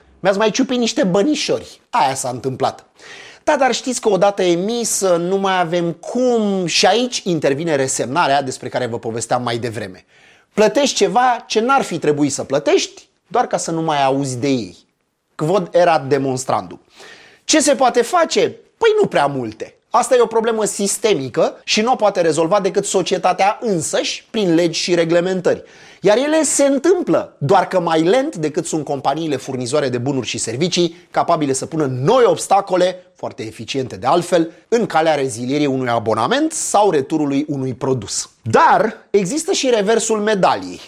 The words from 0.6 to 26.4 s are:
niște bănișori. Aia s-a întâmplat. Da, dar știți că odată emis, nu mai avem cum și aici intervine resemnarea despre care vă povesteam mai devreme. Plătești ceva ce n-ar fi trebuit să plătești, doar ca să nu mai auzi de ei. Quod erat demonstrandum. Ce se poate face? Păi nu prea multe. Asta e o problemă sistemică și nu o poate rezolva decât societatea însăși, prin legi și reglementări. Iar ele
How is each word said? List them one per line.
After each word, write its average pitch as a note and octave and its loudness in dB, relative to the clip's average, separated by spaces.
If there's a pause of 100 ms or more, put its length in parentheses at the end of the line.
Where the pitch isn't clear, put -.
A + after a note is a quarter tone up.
niște A#3 0
bănișori. G3 -2 (100)
Aia C3+ 2
s-a C3 -6
întâmplat. B2 -4 (600)
Da, D4+ 2
dar B3+ 2
știți B3 -6
că - -2
odată G3+ 2
emis, G3 0 (180)
nu F3 -2
mai F#3+ 0
avem E3+ -2
cum G#3+ 0
și D#3+ 0
aici A#3+ 0
intervine D#3+ 0
resemnarea C#3 0
despre B2+ -8
care B2 -4
vă A#2 -6
povesteam A#2 -4
mai A#2+ -2
devreme. G#2 -10 (500)
Plătești G#3+ 2
ceva A#3 2
ce - -2
n-ar B3+ 2
fi - -6
trebuit D3 0
să A#2+ -6
plătești, - -2 (180)
doar A#3 -2
ca G3 -4
să E3+ -6
nu E3 -4
mai D3+ 0
auzi C3+ 0
de B2 -2
ei. A2 -4 (500)
Quod E3+ 0
erat E3 4
demonstrandum. B2+ -2 (640)
Ce D#4 2
se C#4 4
poate A#3+ 2
face? E4 0 (380)
Păi A#4 4 (120)
nu G4 2
prea D3+ 2
multe. B2 -8 (120)
Asta A#3+ 2
e B3 6
o A#3 4
problemă A3+ 0
sistemică F#3+ -2
și - 0
nu A#3 2
o A#3+ -2
poate G3+ 0
rezolva E3 2
decât F#3 0
societatea F#3 0
însăși, G#3+ -4
prin F#3+ 0
legi E3+ 2
și F3 -2
reglementări. E3+ 0 (380)
Iar G3+ 4
ele D4+ 2